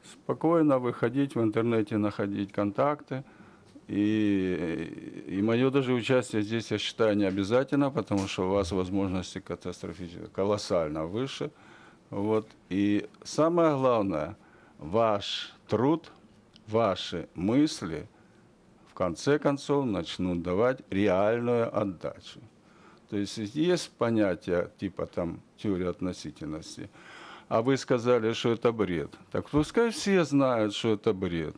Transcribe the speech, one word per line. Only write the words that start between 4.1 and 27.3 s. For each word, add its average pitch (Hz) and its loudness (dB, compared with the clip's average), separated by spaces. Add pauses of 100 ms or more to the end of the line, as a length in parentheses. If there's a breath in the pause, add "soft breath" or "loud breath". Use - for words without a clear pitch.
и 95 -2
мое 117 2
даже 127 2
участие 120 2
здесь, 110 -4
я 107 0
считаю, 107 2
не 104 2
обязательно, 123 2
потому 101 -2
что 92 -2
у 95 0
вас 98 0
возможности 92 -2
катастрофически, 87 -12
колоссально 87 0
выше. 131 -6 (600 loud breath)
Вот. 107 0 (220)
И 101 2 (180)
самое 160 2
главное, 101 2 (420 loud breath)
ваш 101 -2 (160)
труд, 139 0 (560)
ваши 104 -2
мысли, 107 -2 (800 soft breath)
в - -20
конце 98 0
концов, 143 0
начнут 90 -2
давать 110 2
реальную 107 2
отдачу. - -6 (720 loud breath)
То 104 -2
есть 101 -4
есть 151 -2
понятие 98 2
типа 90 -4
там 90 -6 (180)
теории 92 0
относительности, 80 -8 (600 loud breath)